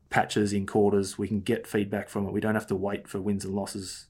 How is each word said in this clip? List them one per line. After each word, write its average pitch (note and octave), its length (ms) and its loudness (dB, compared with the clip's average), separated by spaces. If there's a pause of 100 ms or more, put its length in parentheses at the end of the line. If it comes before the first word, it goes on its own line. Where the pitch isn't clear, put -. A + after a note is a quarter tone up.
patches, G#2+ 420 2
in G2+ 140 0
quarters. G2+ 540 4
We G#2 80 -2
can G#2 140 0
get A2+ 260 -2
feedback G#2 420 -2
from G2+ 160 -2
it. F#2+ 80 -4
We G#2 80 0
don't A2 140 2
have G#2 120 -2
to G2+ 80 0
wait G2 320 -4
for G2 140 -4
wins G2 240 -2
and F#2+ 80 -4
losses G2 560 -6